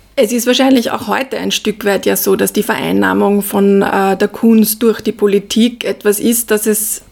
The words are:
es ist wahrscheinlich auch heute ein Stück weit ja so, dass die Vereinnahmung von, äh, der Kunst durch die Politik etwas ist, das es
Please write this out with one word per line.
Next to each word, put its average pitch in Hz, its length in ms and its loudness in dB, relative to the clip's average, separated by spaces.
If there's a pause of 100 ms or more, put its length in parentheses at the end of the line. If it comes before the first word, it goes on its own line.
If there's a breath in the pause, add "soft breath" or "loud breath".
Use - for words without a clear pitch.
(180)
es 233 160 2
ist 233 120 -2
wahrscheinlich 247 460 2
auch - 160 -8
heute 214 300 -4
ein 196 140 -4
Stück - 340 -4
weit 196 200 0
ja 196 120 0
so, 196 180 0
dass 190 160 -2
die 208 120 -2
Vereinnahmung 202 800 0
von, 202 380 2
äh, 196 360 0
der 208 100 0
Kunst 220 560 2
durch 220 160 0
die 214 140 -4
Politik 208 720 0
etwas 202 340 -2
ist, 233 320 -2
das 214 140 0
es - 460 -4